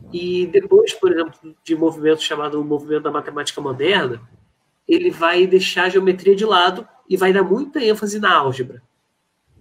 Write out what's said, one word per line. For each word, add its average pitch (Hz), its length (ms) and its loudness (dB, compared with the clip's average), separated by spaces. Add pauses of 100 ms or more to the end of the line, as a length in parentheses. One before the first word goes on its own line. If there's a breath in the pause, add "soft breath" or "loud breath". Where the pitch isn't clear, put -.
(120)
E 349 360 -2
depois, - 460 4
por 180 180 2
exemplo, 160 520 -6
de 160 120 -2
movimento 156 460 0
chamado 147 420 -4
movimento 147 400 -4
da 147 80 -4
matemática 147 500 -8
moderna, 139 600 -2 (640)
ele 175 240 2
vai 180 380 2
deixar 185 380 2
a 185 40 0
geometria 190 460 2
de 214 100 -2
lado 190 420 0 (220)
e 185 60 0
vai 190 160 2
dar 190 120 2
muita 269 400 -2
ênfase 214 360 -2
na 185 160 2
álgebra. 131 480 -2 (760)